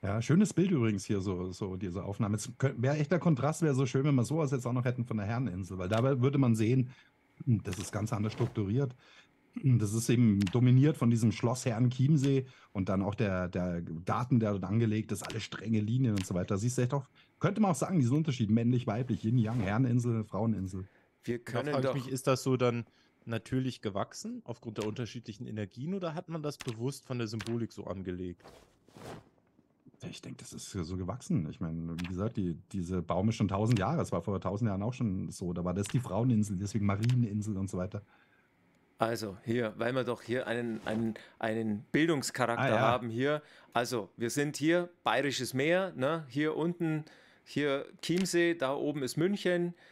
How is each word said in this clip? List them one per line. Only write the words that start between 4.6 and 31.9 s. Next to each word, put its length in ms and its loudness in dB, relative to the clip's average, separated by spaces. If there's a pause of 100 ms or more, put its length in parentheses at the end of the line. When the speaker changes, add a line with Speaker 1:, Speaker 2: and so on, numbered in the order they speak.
Speaker 1:
auch 60 -2
noch 120 0
hätten 200 -2
von 120 -6
der 100 -2
Herreninsel, 520 -4
weil 100 -4
dabei 320 2
würde 180 4
man 180 6
sehen, 340 2 (560)
das 320 0
ist 140 -8
ganz 200 -2
anders 200 -2
strukturiert. 640 -2 (600)
Das 380 4
ist 160 0
eben 320 6
dominiert 560 6
von 140 4
diesem 200 4
Schloss 360 -2
Herrenchiemsee 800 4 (260)
und 160 -2
dann 140 2
auch 120 0
der, 340 0
der 340 -2
Garten, 580 0
der 120 2
dort 120 -2
angelegt 480 0
ist, 100 -6
alle 180 -6
strenge 400 -2
Linien 340 2
und 120 -2
so 80 -4
weiter. 200 0
Da 20 0
siehst 220 -2
du 40 2
echt 120 0
auch, 100 -2 (340)
könnte 220 0
man 120 4
auch 40 2
sagen, 240 0
diesen 160 4
Unterschied 340 0
männlich-weiblich, 720 2
Yin-Yang, 380 2
Herreninsel, 640 2
Fraueninsel. 640 -4 (340)
Speaker 2:
Wir 160 -4
Speaker 3:
Da 60 -14
Speaker 2:
können 260 -4
Speaker 3:
frage 80 0
ich 60 0
Speaker 2:
doch 100 0
Speaker 3:
mich, 140 -4
ist 180 -4
das 160 2
so 140 2
dann 300 2 (400)
natürlich 560 -4
gewachsen 640 -6
aufgrund 340 -10
der 80 -2
unterschiedlichen 600 -8
Energien 480 -8
oder 200 -6
hat 140 -10
man 140 -6
das 140 -6
bewusst 500 -6
von 120 -6
der 100 -2
Symbolik 440 -4
so 120 -14
angelegt? 580 -8 (1700)
Speaker 1:
Ich 120 -14
denke, 180 -12
das 120 -18
ist 180 -14
so 260 -6
gewachsen. 540 -2
Ich 100 -10
meine, 400 -6